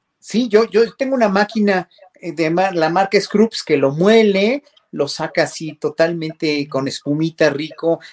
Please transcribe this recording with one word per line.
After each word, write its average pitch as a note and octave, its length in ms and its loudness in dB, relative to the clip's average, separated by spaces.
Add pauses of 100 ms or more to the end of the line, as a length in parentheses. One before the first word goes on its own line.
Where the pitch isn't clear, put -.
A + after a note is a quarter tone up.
(180)
sí, A#3+ 300 -2
yo, G#3 220 6
yo G#3+ 260 0
tengo C4+ 180 -2
una A#3 140 2
máquina, G3+ 600 0 (280)
eh, F3 140 -10
de D#3 160 -2
mar-, F#3 260 0
la D#3+ 140 0
marca F#3+ 320 0
Scroops G#3+ 420 0
que D3+ 140 0
lo C3+ 160 2
muele, G#3 720 2 (300)
lo D3+ 160 -4
saca E3 340 -4
así D3+ 320 -8
totalmente D#3 920 -4
con C3+ 180 -4
espumita D#3 640 -2
rico. D#3 480 -4 (140)